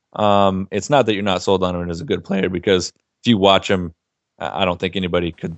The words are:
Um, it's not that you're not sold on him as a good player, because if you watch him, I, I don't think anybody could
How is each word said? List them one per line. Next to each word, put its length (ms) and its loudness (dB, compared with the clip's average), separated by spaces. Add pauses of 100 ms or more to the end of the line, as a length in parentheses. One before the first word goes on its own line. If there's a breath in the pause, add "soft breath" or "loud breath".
(140)
Um, 560 2
it's 200 -6
not 160 4
that 80 2
you're 80 -4
not 200 -2
sold 200 0
on 120 -2
him 140 -6
as 120 -6
a 40 -10
good 200 -4
player, 240 -2
because 440 0 (300)
if 40 -8
you 120 4
watch 320 4
him, 240 -2 (440)
I, 240 -6
I 20 2
don't 160 0
think 160 -4
anybody 360 -2
could 260 -10